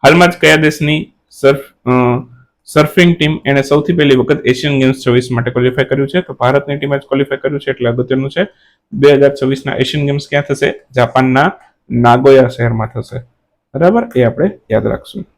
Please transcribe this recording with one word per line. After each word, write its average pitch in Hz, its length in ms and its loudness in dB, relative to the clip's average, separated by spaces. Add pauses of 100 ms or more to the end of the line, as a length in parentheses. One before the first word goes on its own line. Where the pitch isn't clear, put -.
હાલમાં 170 260 4
જ 175 120 -2
કયા 156 160 4
દેશની 151 560 -2 (180)
સર્ફ-, - 600 -2
અ, - 20 2 (720)
સર્ફિંગ 170 520 2
ટીમ 156 300 -2
એણે 139 160 0
સૌથી 147 300 0
પહેલી 143 240 2
વખત 127 300 -2
એશિયન 135 340 -2
ગેમ્સ 131 260 0
છવ્વીસ 123 260 2
માટે 120 180 -4
ક્વોલિફાય 127 340 -2
કર્યું 139 240 -2
છે? 180 120 -2
તો 135 140 -10
ભારતની 139 440 -2
ટીમે 143 200 -4
જ - 20 -4
ક્વોલિફાય 135 380 -4
કર્યું 139 220 -4
છે, 139 100 -8
એટલે 123 200 -2
અગત્યનું 131 400 -4
છે. 185 160 -4 (460)
બે 139 200 4
હજાર 143 180 4 (120)
છવ્વીસના 135 340 -4
એશિયન 143 300 -2
ગેમ્સ 143 220 -4
ક્યાં 143 140 -2
થશે? - 520 -4
જાપાનના 131 580 0 (380)
નાગોયા 123 580 4
શહેરમાં 117 380 -4
થશે. 120 320 -12 (560)
બરાબર? 180 280 2 (140)
એ 127 60 2
આપણે 147 360 -2 (120)
યાદ 110 160 0
રાખશું. - 360 -8 (160)